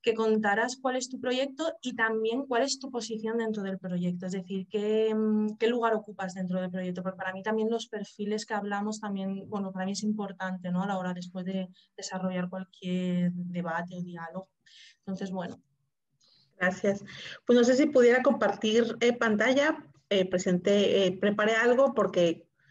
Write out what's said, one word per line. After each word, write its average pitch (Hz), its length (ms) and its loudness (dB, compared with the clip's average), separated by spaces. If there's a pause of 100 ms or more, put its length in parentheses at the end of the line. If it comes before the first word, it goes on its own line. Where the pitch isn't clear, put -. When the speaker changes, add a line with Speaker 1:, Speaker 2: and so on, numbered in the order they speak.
Speaker 1:
que 226 120 2
contaras 220 640 2
cuál 254 140 0
es 254 140 -4
tu 247 100 -10
proyecto 269 600 -2
y 247 160 -8
también 226 520 0
cuál 247 160 2
es 277 160 -2
tu 269 100 -10
posición 220 480 -6
dentro 220 240 -2
del 190 160 -6
proyecto, 180 480 -4
es 180 60 -6
decir, 190 360 -6
qué, 220 460 0
mm, 214 460 0
qué 226 80 2
lugar 233 260 2
ocupas 196 400 -6
dentro 185 260 -4
del 185 120 -4
proyecto, 185 320 -6
porque 185 140 -8
para 185 160 -8
mí 190 100 -12
también 220 260 -2
los 233 180 -4
perfiles 208 600 -6
que 220 80 -4
hablamos 208 440 -4
también, 196 480 -6
bueno, 202 240 -6
para 185 140 -6
mí 196 60 -4
es 202 100 -6
importante, 190 680 -4
¿no? 180 100 0
a 196 60 -2
la 196 100 -2
hora 180 160 -4
después 180 320 -10
de 190 240 -4 (260)
desarrollar 185 540 -6
cualquier 180 840 -2
debate 175 640 -6
o 175 60 -8
diálogo. 175 480 -12 (520)
Entonces, 190 280 -8
bueno. 180 320 -8 (960)
Speaker 2:
Gracias. 190 460 0 (420)
Pues 247 140 8
no 240 40 8
sé 247 120 6
si 294 100 6
pudiera 247 380 8
compartir, 220 800 2
eh, 240 120 4
pantalla, 254 720 2 (240)
eh, 190 180 4
presenté, 190 800 4
eh, 185 140 4
preparé 208 360 2
algo 247 380 4
porque, 180 540 2 (240)